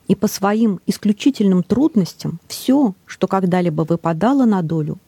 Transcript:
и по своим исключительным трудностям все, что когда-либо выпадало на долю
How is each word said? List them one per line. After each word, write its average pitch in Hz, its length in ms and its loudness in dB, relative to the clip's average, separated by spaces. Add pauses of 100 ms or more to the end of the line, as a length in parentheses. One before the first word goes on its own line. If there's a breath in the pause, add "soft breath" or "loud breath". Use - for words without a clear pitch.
и - 80 0
по - 140 0
своим 208 580 0
исключительным 202 760 0
трудностям 196 840 -2
все, 262 480 0 (120)
что - 200 -4
когда-либо 180 560 0
выпадало 170 640 0
на 208 180 2
долю 160 460 -4